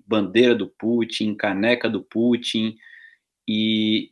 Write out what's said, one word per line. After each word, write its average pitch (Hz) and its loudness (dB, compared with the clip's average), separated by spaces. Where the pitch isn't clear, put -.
bandeira 113 4
do 101 -4
Putin, 113 -2
caneca 107 0
do 101 -4
Putin, 113 -2
e 110 0